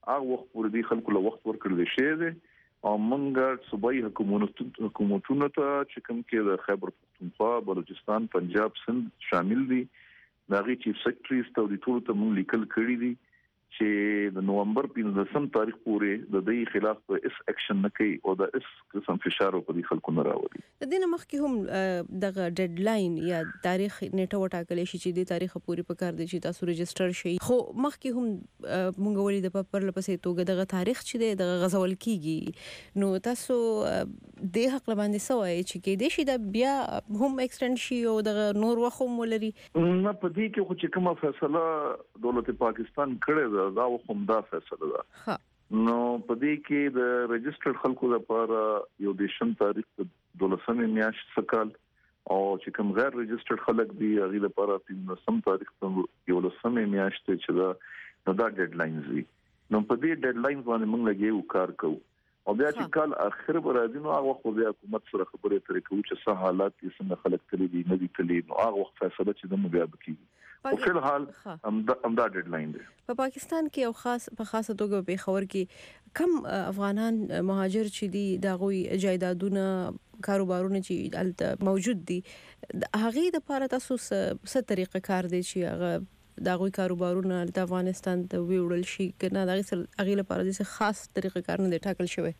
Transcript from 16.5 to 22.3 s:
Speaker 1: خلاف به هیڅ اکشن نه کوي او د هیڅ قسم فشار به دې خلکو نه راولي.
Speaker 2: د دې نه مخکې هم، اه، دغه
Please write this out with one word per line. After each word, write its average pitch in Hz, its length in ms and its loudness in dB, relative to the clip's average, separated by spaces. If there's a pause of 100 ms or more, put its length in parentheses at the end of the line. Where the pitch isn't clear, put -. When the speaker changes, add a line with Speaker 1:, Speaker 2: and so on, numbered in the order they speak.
Speaker 1:
خلاف 107 260 2 (120)
به 95 100 2
هیڅ - 320 -4
اکشن - 320 0
نه 104 140 2
کوي 107 180 4
او - 240 0
د 98 160 2
هیڅ 123 100 -2 (280)
قسم - 280 -2
فشار 92 320 0
به 85 220 -2
دې 85 140 -2
خلکو 78 260 -2
نه 73 100 4
راولي. - 340 -2 (220)
Speaker 2:
د 269 80 -4
دې 370 140 2
نه 349 80 2
مخکې 339 320 -4
هم، 269 100 0 (240)
اه، 185 460 -2
دغه 190 240 -2 (100)